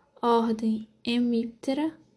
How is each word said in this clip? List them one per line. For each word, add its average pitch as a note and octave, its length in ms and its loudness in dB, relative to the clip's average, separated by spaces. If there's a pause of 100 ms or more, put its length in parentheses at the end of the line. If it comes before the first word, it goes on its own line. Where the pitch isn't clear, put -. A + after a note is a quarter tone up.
(220)
ordem A3+ 640 2 (160)
Hemiptera, A#3+ 920 -2 (240)